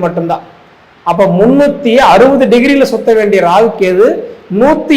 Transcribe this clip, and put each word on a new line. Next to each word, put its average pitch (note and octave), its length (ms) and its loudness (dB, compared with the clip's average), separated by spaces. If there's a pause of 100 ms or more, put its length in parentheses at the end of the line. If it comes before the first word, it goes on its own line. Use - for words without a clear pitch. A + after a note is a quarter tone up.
மட்டும்தான். E3+ 400 -6 (640)
அப்ப F3+ 140 0 (140)
முன்னூத்தி C4 540 0 (200)
அறுபது B3 400 2
டிகிரியில C4+ 400 2
சுத்த A3+ 260 -2
வேண்டிய G3+ 300 0
ராகு G#3 200 2 (120)
கேது F#3 260 2 (540)
நூத்தி C#4+ 360 0